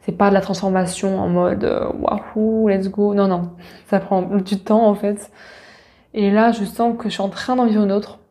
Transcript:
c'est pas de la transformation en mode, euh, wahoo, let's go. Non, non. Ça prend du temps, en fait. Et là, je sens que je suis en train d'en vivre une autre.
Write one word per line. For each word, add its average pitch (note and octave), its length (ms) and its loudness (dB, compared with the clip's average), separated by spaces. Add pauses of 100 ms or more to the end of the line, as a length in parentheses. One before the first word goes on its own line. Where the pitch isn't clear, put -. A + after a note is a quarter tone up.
c'est F3+ 100 -6
pas G3+ 160 2
de G3 60 4
la F#3+ 60 4
transformation F#3+ 800 -2
en F3+ 80 -2
mode, F3 360 0
euh, - 240 -2 (120)
wahoo, A3 680 0
let's G3 200 0
go. G3+ 260 0
Non, G3+ 140 2
non. F3 240 -2 (340)
Ça F#3+ 140 0
prend F#3 220 0
du F#3+ 360 -2
temps, A3 280 2
en G#3 80 4
fait. G#3 360 -4 (840)
Et G3+ 180 2
là, A3 180 6
je A3 140 -2
sens A#3 340 -2
que - 60 -12
je G#3 100 -4
suis G3+ 80 -4
en G3 60 -2
train - 260 -4
d'en B3 120 2
vivre G#3+ 180 4
une G3 80 2
autre. G3+ 260 -4 (120)